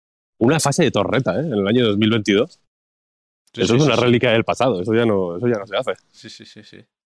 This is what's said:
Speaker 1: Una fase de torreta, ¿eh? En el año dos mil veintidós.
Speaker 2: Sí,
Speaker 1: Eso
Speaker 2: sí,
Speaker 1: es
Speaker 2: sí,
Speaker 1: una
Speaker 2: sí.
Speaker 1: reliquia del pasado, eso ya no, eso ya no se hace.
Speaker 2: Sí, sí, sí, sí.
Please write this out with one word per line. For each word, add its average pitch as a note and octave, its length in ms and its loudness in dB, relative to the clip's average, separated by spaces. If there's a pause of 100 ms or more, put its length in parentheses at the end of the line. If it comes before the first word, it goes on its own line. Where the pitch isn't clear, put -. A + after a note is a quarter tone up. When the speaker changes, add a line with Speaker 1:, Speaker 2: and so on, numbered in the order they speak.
(420)
Speaker 1:
Una D3 160 2
fase C3+ 260 0
de A#2+ 60 2
torreta, G#2 460 -2
¿eh? B2 100 -4
En D3 60 -6
el G2 160 -2
año A#2+ 180 2
dos G2+ 120 0
mil A2 120 2
veintidós. G#2+ 480 0 (920)
Speaker 2:
Sí, - 100 -8
Speaker 1:
Eso A2 120 2
Speaker 2:
sí, - 20 4
Speaker 1:
es D3 60 4
Speaker 2:
sí, D3+ 60 4
Speaker 1:
una A2+ 80 2
Speaker 2:
sí. A#2+ 60 2
Speaker 1:
reliquia A#2+ 300 2
del A2+ 120 2
pasado, G#2+ 360 -2
eso A2 140 -2
ya A#2 100 2
no, F#2+ 320 -2
eso A#2 100 -4
ya A#2 120 0
no G2 80 -10
se F#2+ 100 -8
hace. B2 160 -4 (180)
Speaker 2:
Sí, - 200 -20
sí, - 160 -20
sí, G#2+ 180 -20
sí. G2 140 -20 (280)